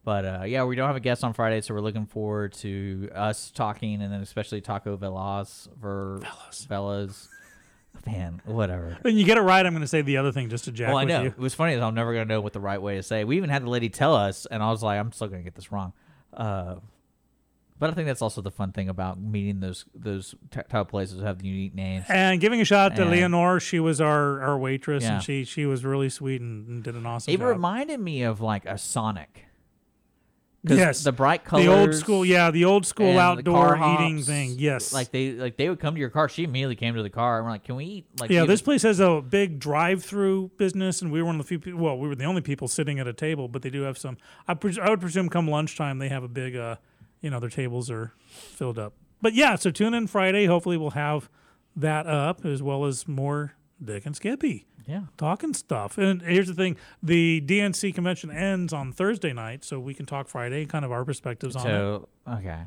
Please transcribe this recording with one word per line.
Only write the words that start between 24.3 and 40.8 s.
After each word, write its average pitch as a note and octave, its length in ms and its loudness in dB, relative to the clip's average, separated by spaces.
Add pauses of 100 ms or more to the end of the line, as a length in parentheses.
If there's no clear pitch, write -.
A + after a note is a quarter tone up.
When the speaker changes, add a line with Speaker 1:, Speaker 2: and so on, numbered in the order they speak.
Speaker 2:
our C#3 160 2
waitress, C3+ 460 -2
Speaker 1:
Yeah. A2 120 2
Speaker 2:
and F#2+ 80 0
she, C#3 200 -2
she D3 220 -4
was C3 180 0
really C3+ 260 0
sweet C3+ 300 -6
and, A2+ 300 -8
and A#2+ 140 -8
did A#2+ 120 -8
an A#2 100 -8
awesome A#2 280 -2
Speaker 1:
It F#3+ 60 2
Speaker 2:
job. A#3+ 100 2
Speaker 1:
reminded A#3 500 -2
me D#3+ 240 -4
of, A2 160 0
like, A2 260 -2
a G2 120 -6
Sonic. G#2+ 680 -6 (1200)
'Cause - 100 6
Speaker 2:
Yes. D3+ 260 4
Speaker 1:
the C#3 80 4
bright C#3 320 2
Speaker 2:
The - 120 -2 (100)
old - 0 -
Speaker 1:
colors D#3+ 340 8
Speaker 2:
school, F#3+ 240 2
yeah, F3 280 6
the E3+ 140 4
old F#3+ 200 6
school G3+ 220 2
Speaker 1:
and F3+ 100 6
the F3+ 40 8 (280)
Speaker 2:
outdoor E3+ 280 6
Speaker 1:
car D#3 180 4
Speaker 2:
eating D#3+ 220 2
Speaker 1:
hops. C#3 100 -2
Speaker 2:
thing, C#3 320 -2
yes. C#3 340 0
Speaker 1:
Like, B2+ 160 -2
they, C3 220 -2
like, B2 260 -6
they C#3+ 140 0
would E3+ 80 -4
come D#3 160 -2
to D#3 40 -6
your B2+ 120 -4
car. D3+ 180 2
She - 140 -6
immediately C3 320 -2
came A#2 180 -2
to A2+ 80 -2
the G2+ 80 -4
car, A#2 280 0
and A2+ 100 -2
we're A#2 40 -4
like, G#2 120 -8
"Can B2+ 140 -8
we D3 80 -8
eat?" F#3+ 200 -12 (140)
Like, A#2 100 -6
Speaker 2:
Yeah, F3 140 6
Speaker 1:
we D3+ 60 6
Speaker 2:
this G#3 120 6
Speaker 1:
would - 40 -14
Speaker 2:
place C4+ 180 4
has G#3+ 160 4
a E3+ 280 6
big F#3 300 2
drive-through F#3 1000 0
business, F#3+ 440 0